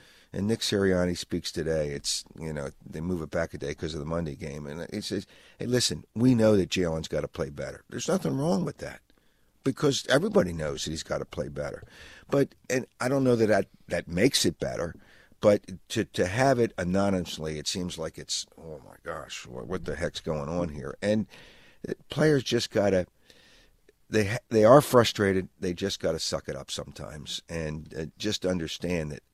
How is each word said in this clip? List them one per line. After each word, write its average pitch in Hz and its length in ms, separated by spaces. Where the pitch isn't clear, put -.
and 95 140
Nick 113 140
Sirianni 92 560
speaks - 340
today. 78 380
It's, - 340
you 80 140
know, 69 160
they 80 120
move 87 200
it 73 80
back 82 240
a - 40
day 71 180
'cause 80 180
of 78 60
the 71 60
Monday 82 300
game. 73 300
And 78 260
he 104 100
says, 98 260
"Hey, - 80
listen, 120 380
we 123 180
know 110 240
that 87 120
Jalen's 80 380
gotta 76 200
play 73 220
better." 69 400
There's - 180
nothing 165 300
wrong 165 280
with 143 140
that - 220
because 139 460
everybody 131 440
knows 76 320
that 76 60
he's 78 120
gotta 71 220
play 73 240
better. 71 340
But, 139 260
and 123 180
I 120 80
don't 135 160
know 123 120
that, 113 120
that 98 200
that 87 180
makes 95 380
it 87 140
better, 65 360
but 104 200
to, 104 160
to 95 220
have 127 320
it 113 180
anonymously, 90 840
it 73 80
seems 90 320
like 80 180
it's, - 300
"Oh 78 280
my - 180
gosh, - 420
wha-, 62 180
what 85 220
the 73 100
heck's 80 260
going 76 280
on 87 200
here?" 71 340
And 107 240
players 151 340
just - 280
gotta, 95 340
they 107 160
ha-, 110 120
they 110 140
are 131 180
frustrated. 98 680
They 92 140
just 95 260
gotta 82 200
suck - 280
it 71 80
up 69 160
sometimes 71 800
and, 78 480
uh, 78 80
just 101 280
understand 85 680
that - 120